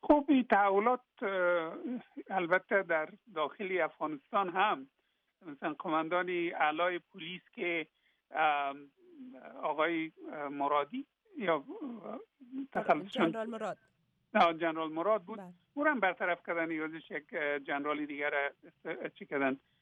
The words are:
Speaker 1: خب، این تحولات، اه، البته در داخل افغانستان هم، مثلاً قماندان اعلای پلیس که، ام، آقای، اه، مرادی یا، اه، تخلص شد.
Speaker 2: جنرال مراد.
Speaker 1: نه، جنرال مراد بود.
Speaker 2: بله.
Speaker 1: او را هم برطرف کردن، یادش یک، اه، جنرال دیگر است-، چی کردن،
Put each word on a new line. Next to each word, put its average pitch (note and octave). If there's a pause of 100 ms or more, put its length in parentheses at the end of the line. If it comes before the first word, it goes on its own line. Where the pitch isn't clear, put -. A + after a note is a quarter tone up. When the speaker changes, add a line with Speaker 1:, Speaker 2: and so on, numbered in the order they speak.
Speaker 1:
خب، D4
این C4
تحولات، G3+ (220)
اه، G#3 (1000)
البته F#3
در E3 (260)
داخل F3+
افغانستان D#3
هم، F#3+ (600)
مثلاً D3+
قماندان E3+
اعلای E3+ (120)
پلیس F3 (120)
که، E3+ (440)
ام، C#3+ (840)
آقای، D#3+ (200)
اه، D3
مرادی D3 (320)
یا، F3+
اه، C#3+ (1080)
تخلص F3+
شد. C4
Speaker 2:
جنرال A3
مراد. G#3+ (560)
Speaker 1:
نه، F3
جنرال D#3+
مراد F#3
بود. G#3
Speaker 2:
بله. F3+ (220)
Speaker 1:
او C#4+
را D#4
هم C4+
برطرف F#3
کردن، E3
یادش D#3
یک، D3+
اه، D3
جنرال D3
دیگر D3
است-، D3
چی G3+
کردن، C#3 (260)